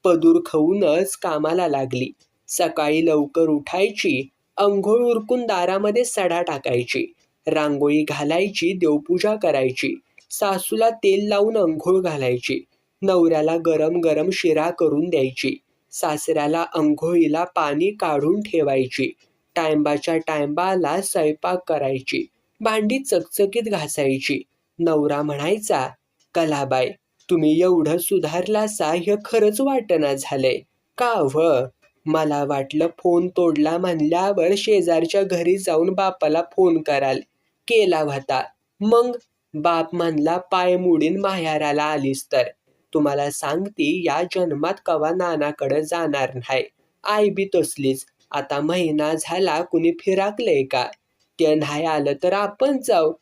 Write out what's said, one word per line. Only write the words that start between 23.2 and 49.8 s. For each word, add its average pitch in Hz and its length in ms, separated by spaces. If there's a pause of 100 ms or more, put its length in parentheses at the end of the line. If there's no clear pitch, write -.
घासायची. 143 760 (380)
नवरा 151 420
म्हणायचा, 147 680 (460)
"कलाबाई, 139 560 (400)
तुम्ही 160 320
एवढं 175 360
सुधारलासा 180 960
हे 180 220 (100)
खरंच 214 360
वाटना 196 520
झालंय." 135 440 (400)
"का 240 160 (200)
व्ह?" 151 320 (400)
"मला 151 380
वाटलं 143 440
फोन 175 400
तोडला 165 500
म्हणल्यावर 175 720 (100)
शेजारच्या 175 640
घरी 180 340
जाऊन 175 320
बापाला 185 520
फोन 170 400
कराल. 139 380 (480)
केला 185 360
व्हता. 139 400 (380)
मग?" 233 360 (360)
"बाप 165 420
म्हणला 165 420
पाय 180 400
मोडीन 175 420
माहेराला 156 640
आलीस 139 480
तर. 127 120 (500)
तुम्हाला 143 380
सांगती 170 760
या 151 180
जन्मात 175 500 (120)
कवा 156 240
नानाकडं 151 720
जाणार 151 540
न्हाय. 127 280 (400)
आई 208 260
बी 196 160 (100)
तसलीच. 135 500 (260)
आता 143 280
महिना 156 600
झाला 180 420
कुणी 170 300